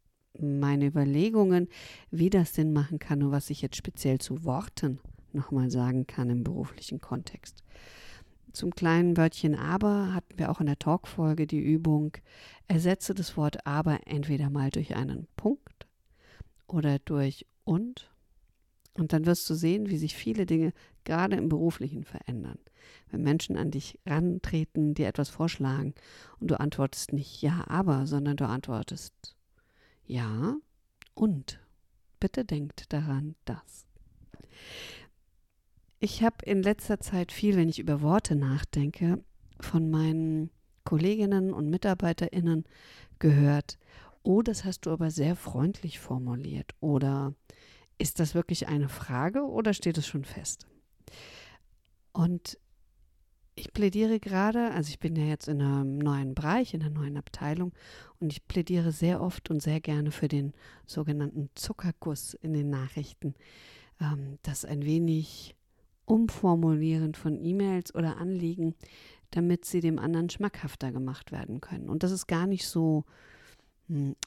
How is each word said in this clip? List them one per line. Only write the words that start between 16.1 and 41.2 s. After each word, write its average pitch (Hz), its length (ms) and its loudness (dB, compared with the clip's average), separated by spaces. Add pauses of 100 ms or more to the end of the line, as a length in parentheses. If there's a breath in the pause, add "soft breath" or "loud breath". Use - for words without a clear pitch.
oder 147 320 2
durch 139 480 -2 (180)
und. 226 460 -2 (840)
Und 160 200 0
dann 156 100 4
wirst 170 240 4
du 160 60 0
sehen, 175 340 0
wie 175 80 0
sich 156 180 -2
viele 214 300 -2
Dinge 160 300 2 (300 soft breath)
gerade 180 320 0
im - 120 0
Beruflichen 151 560 0
verändern. - 540 -10 (520 loud breath)
Wenn - 120 -4
Menschen 151 340 0
an - 140 -2
dich - 340 -8
rantreten, 156 880 0
dir 147 160 0
etwas 139 220 -2
vorschlagen 143 640 -2 (460 loud breath)
und 160 100 -2
du - 100 2
antwortest - 540 -2
nicht - 260 -6
ja, 156 280 0
aber, 151 380 2
sondern 143 300 0
du 143 100 0
antwortest - 880 -6 (800 soft breath)
ja 123 440 -2 (580)
und. 190 440 0 (600)
Bitte 226 240 0
denkt - 480 -6
daran, 147 420 -2 (120)
dass. - 380 -12 (2250 loud breath)
Ich - 240 -2
habe - 220 2
in 196 180 2
letzter 208 380 0
Zeit 180 320 -4
viel, 208 240 2
wenn 165 120 6
ich 160 120 -2
über 147 200 0
Worte 160 360 4
nachdenke, 143 880 0 (340)
von 160 320 0
meinen 160 600 0 (340)
Kolleginnen 190 680 2